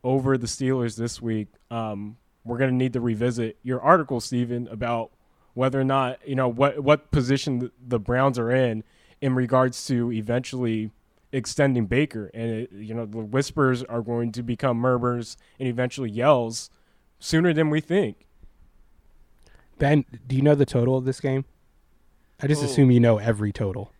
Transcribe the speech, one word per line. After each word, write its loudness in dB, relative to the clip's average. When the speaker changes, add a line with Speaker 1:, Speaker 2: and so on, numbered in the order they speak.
Speaker 1:
over 2
the -4
Steelers -2
this -6
week, -4
um, -8
we're -6
gonna 2
need 0
to -2
revisit -2
your -4
article, 4
Steven, -4
about -6
whether 0
or 2
not, 0
you -4
know, 2
what, 0
what 2
position 0
th-, -6
the -2
Browns 2
are 0
in, 0
in 0
regards 2
to 0
eventually -2
extending 0
Baker. -2
And, -6
it, -8
you -12
know, -6
the -10
whispers 0
are -6
going -4
to -8
become -2
murmurs 0
and -2
eventually -4
yells 2
sooner 2
than 2
we 0
think. -2
Speaker 2:
Ben, 4
do -2
you 2
know 6
the 4
total 2
of -4
this -4
game? -2
I -2
just 0
Speaker 3:
Ooh. 0
Speaker 2:
assume 4
you 6
know 6
every -2
total. -6